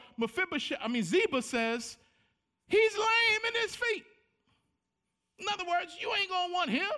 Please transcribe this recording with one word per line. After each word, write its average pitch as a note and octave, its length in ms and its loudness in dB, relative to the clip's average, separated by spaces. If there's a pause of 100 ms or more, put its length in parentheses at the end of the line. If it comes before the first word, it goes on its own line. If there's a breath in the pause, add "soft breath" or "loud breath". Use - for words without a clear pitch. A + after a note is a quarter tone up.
(180 loud breath)
Mephibosheth, D4+ 640 -2
I G#3+ 80 -6
mean, A#3+ 140 0
Ziba C4 400 2
says, A#3 560 -4 (680 soft breath)
"He's A4 280 4
lame A4+ 520 2
in A#4 140 0
his G#4+ 140 -2
feet." A#4 280 -2 (1400)
In G4 120 -8
other F#4+ 140 -4
words, F4 340 -2
you - 140 -4
ain't G4+ 160 0
gonna F4+ 240 0
want F4 160 0
him. F4 280 0